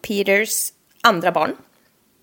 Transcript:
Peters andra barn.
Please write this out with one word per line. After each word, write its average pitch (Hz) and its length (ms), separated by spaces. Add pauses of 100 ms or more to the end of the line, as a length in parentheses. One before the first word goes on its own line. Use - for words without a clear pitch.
Peters 202 720 (300)
andra 180 300
barn. 170 240 (680)